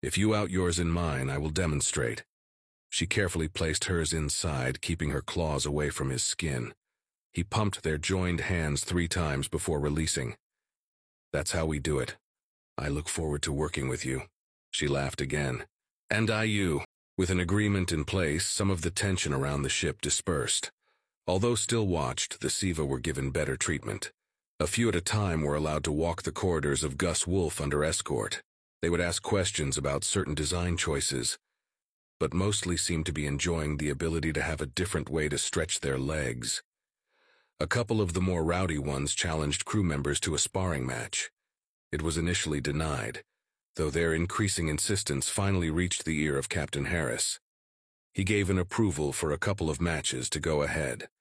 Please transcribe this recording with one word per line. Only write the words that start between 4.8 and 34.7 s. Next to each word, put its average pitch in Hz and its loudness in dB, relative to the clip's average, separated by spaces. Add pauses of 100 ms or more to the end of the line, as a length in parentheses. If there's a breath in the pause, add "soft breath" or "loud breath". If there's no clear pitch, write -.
keeping 82 0
her 69 0
claws 76 0
away 73 0
from 69 -2
his 62 -2
skin. 67 -4 (580)
He 90 0
pumped 104 0
their 78 0
joined 90 0
hands 76 0
three 87 0
times 73 0
before 78 -2
releasing. 73 0 (960)
"That's 73 0
how 82 0
we 78 0
do 69 0
it. - -4 (600)
I 71 -2
look 71 -2
forward 76 -2
to - 0
working 73 -2
with 64 -2
you." - -4 (400)
She - -2
laughed 69 0
again. 69 -2 (420)
"And 107 2
I 110 2
you." 101 2 (320)
With 90 2
an 92 4
agreement 95 2
in 78 0
place, 82 2
some - 2
of 90 0
the 80 0
tension 92 0
around 69 0
the 67 -2
ship - -2
dispersed. - 0 (560)
Although 104 2
still 113 0
watched, 71 -2
the - -2
Siva 82 0
were 67 0
given 67 -2
better 67 0
treatment. 64 -4 (480)
A 78 2
few 117 2
at 92 2
a 87 2
time 90 2
were 73 2
allowed 76 0
to 80 0
walk 82 0
the - -4
corridors 73 2
of 69 -4
Gus 85 2
Wolf 87 0
under 73 2
escort. 62 -2 (380)
They 85 2
would 85 2
ask 87 0
questions 82 0
about 71 0
certain 87 0
design 87 0
choices, 69 -2 (800)
but 78 0
mostly 92 0
seemed 80 0
to 82 -4
be 73 -2
enjoying 76 0
the 73 -2
ability 80 0
to 76 0
have 76 -2
a 78 -2
different 73 -2